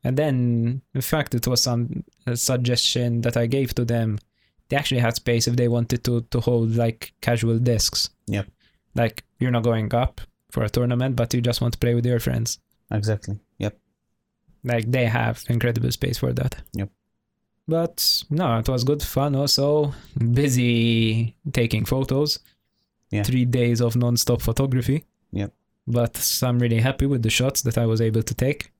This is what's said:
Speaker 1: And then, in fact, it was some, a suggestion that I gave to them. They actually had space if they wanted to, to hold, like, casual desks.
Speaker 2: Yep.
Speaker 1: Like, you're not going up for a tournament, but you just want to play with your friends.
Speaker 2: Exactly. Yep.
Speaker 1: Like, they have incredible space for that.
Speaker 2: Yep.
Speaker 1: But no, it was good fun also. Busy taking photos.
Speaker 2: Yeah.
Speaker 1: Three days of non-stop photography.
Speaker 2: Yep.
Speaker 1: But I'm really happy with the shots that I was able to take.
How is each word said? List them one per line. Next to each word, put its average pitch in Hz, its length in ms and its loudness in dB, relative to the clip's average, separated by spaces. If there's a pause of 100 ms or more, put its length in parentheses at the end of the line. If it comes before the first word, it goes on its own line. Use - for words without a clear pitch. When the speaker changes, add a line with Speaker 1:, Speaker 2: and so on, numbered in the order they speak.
Speaker 1:
And 131 140 0
then, 123 640 0 (120)
in 131 60 -2
fact, 151 340 -2
it 120 120 -2
was 127 160 2
some, 120 420 -2 (220)
a 120 100 -2
suggestion 120 840 0
that 123 160 0
I 117 80 2
gave 131 300 -2
to 123 100 0
them. 113 320 0 (500)
They 139 80 -2
actually 131 240 0
had 117 160 0
space 117 320 0
if 120 80 0
they 120 120 2
wanted 120 360 0
to, 120 160 0
to 117 200 -4
hold, 113 360 2
like, 117 460 -2
casual 117 360 0
desks. - 520 0 (160)
Speaker 2:
Yep. 104 200 -4 (480)
Speaker 1:
Like, 117 300 -2 (140)
you're 127 120 0
not 120 140 0
going 113 300 0
up 123 260 -2 (300)
for 120 140 -2
a 104 40 -2
tournament, 123 480 0
but 117 160 -2
you 123 80 0
just 120 220 -2
want 120 100 0
to - 60 -10
play 120 160 2
with 120 100 0
your 123 160 0
friends. 117 380 -2 (320)
Speaker 2:
Exactly. 104 480 -4 (200)
Yep. 104 200 -6 (840)
Speaker 1:
Like, 117 260 -2
they 127 160 2
have 113 420 -2
incredible 120 440 0
space 131 260 -4
for 127 160 -2
that. 127 220 -4 (180)
Speaker 2:
Yep. 98 160 -6 (760)
Speaker 1:
But 165 640 0
no, 147 300 0
it 113 100 -2
was 123 160 0
good 147 180 0
fun 139 320 0
also. 143 600 2 (400)
Busy 117 1000 2 (160)
taking 113 340 0
photos. 139 520 0 (720)
Speaker 2:
Yeah. 104 120 -2
Speaker 1:
Three 123 240 2
days 120 340 2
of 117 160 0
non-stop 120 460 2
photography. 131 640 0 (260)
Speaker 2:
Yep. - 220 -6 (320)
Speaker 1:
But 117 560 -2
I'm 123 160 2
really 117 220 2
happy 135 260 2
with 135 160 0
the 110 80 0
shots 131 320 0
that 113 160 -2
I 117 80 2
was 113 160 0
able 113 200 2
to 113 120 -6
take. - 460 -2